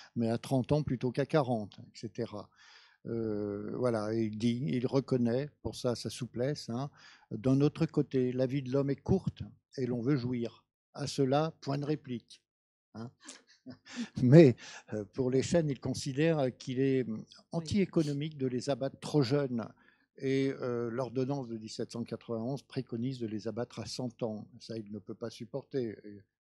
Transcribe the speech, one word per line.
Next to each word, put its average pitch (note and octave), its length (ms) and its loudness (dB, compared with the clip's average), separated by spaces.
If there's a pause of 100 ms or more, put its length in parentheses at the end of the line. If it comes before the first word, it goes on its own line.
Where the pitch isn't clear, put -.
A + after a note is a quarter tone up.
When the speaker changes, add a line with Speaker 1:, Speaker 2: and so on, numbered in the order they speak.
(180)
Speaker 1:
mais A#2 100 2
à A#2 100 2
trente C3+ 360 0
ans D3+ 100 4
plutôt B2+ 280 -2
qu'à C3+ 140 -2
quarante, A#2+ 540 0
et - 180 -20
cetera. A2 520 -8 (560)
Euh, G#2 720 -4
voilà, A2+ 360 0
et A2+ 120 0
il G#2+ 120 -4
dit, A#2+ 300 0
il B2+ 180 0
reconnaît C3 640 0 (120)
pour A2 140 -8
ça B2 200 -2
sa - 140 -8
souplesse, C3 600 -4
hein. B2+ 200 -6 (420)
D'un B2+ 300 4
autre D3+ 240 2
côté, C3 480 0
la B2+ 120 2
vie C3+ 160 -2
de B2+ 100 -6
l'homme C#3 180 2
est C#3 120 -4
courte - 400 0 (360)
et C3 80 0
l'on A#2+ 160 0
veut C#3 160 2
jouir. A#2+ 480 -4 (280)
À C#3+ 140 -6
cela, C#3+ 540 2
point C#3 160 -2
de C#3+ 80 -4
réplique, C3 560 -6 (520)
hein. A3 160 -10 (560)
<laughs> - 560 -10
Mais, C3 360 12 (340)
euh, G#2+ 220 -4
pour B2+ 180 -2
les C3 100 2
chênes, E3 280 2
il C3 100 -4
considère C#3 800 -2
qu'il B2+ 240 -4
est, C3 260 2
hum, A2 120 -6
Speaker 2:
Oui. - 40 -12 (300)
Speaker 1:
anti-économique D#3+ 840 0
de C3 100 0
les B2 220 -2
abattre C3 300 -4
trop - 220 2
jeunes. B2+ 440 0 (520)
Et, C3+ 440 0
euh, A#2+ 300 -2
l'ordonnance B2+ 560 -2
de A2+ 100 -8
dix-sept A2 340 -8
cent A#2 120 -6
quatre-vingt-onze A#2 580 -6
préconise B2+ 580 -6
de A#2 60 -4
les G#2+ 220 -6
abattre A#2 320 -6
à G#2+ 60 -8
cent B2+ 360 -8
ans. G#2+ 260 -4 (120)
Ça, A2+ 180 -12
il G#2 140 -12
ne G#2+ 80 -10
peut G#2+ 160 -12
pas A2+ 160 -8
supporter. A#2+ 760 -6
Et G2+ 160 -16 (260)